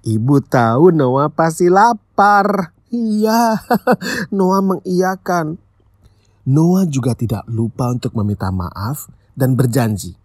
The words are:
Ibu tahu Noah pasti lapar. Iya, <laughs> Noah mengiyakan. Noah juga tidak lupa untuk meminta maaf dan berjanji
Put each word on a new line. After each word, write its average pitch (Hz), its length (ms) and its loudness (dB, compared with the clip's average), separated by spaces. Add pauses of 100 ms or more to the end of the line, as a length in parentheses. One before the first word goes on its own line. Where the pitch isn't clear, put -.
Ibu 117 400 0
tahu 127 480 4
Noah 143 400 0
pasti 165 400 0
lapar. 202 1040 2 (160)
Iya, 220 720 0 (280)
<laughs> - 460 -4
Noah 190 260 2 (120)
mengiyakan. 180 800 -2 (960)
Noah 175 400 2
juga 127 240 -2
tidak 107 320 -6
lupa 117 480 -4
untuk 117 240 -6
meminta 101 320 -4
maaf 98 560 -8 (320)
dan 131 160 0
berjanji 113 720 -4